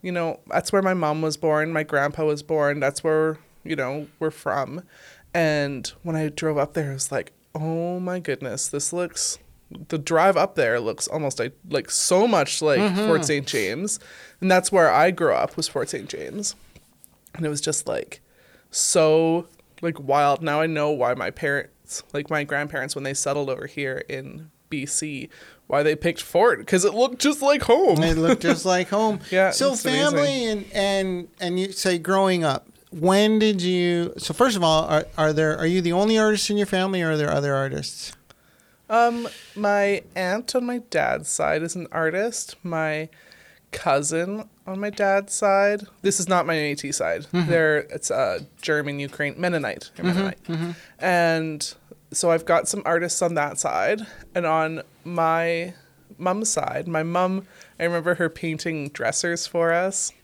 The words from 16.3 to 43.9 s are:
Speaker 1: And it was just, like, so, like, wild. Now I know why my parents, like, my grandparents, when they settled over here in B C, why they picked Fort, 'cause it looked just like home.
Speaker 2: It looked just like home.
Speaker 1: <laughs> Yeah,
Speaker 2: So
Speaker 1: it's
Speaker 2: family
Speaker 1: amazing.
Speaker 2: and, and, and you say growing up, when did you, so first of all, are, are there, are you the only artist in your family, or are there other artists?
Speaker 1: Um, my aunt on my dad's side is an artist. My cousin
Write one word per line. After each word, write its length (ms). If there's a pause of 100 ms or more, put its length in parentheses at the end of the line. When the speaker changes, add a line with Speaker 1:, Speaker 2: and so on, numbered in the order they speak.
Speaker 1:
And 100
it 40
was 140
just, 260
like, 320 (500)
so, 760 (360)
like, 160
wild. 440
Now 180
I 60
know 240
why 240
my 160
parents, 720 (100)
like, 180
my 140
grandparents, 500
when 100
they 100
settled 360
over 160
here 420
in 420 (180)
B 180
C, 420 (380)
why 160
they 140
picked 240
Fort, 460
'cause 180
it 100
looked 260
just 200
like 220
home. 400
Speaker 2:
It 160
looked 240
just 240
like 240
home. 340
Speaker 1:
<laughs> 60
Yeah, 200
Speaker 2:
So 220
Speaker 1:
it's 100
Speaker 2:
family 400 (220)
Speaker 1:
amazing. 280
Speaker 2:
and, 20
and, 540 (120)
and 200
you 120
say 260
growing 460
up, 220 (240)
when 480
did 240
you, 560
so 160
first 220
of 60
all, 220
are, 220 (100)
are 160
there, 240
are 100
you 140
the 120
only 260
artist 320
in 60
your 100
family, 360
or 100
are 40
there 160
other 220
artists? 580 (800)
Speaker 1:
Um, 360 (300)
my 460 (120)
aunt 400
on 120
my 120 (120)
dad's 380
side 340
is 120
an 160
artist. 720
My 460 (640)
cousin 760 (180)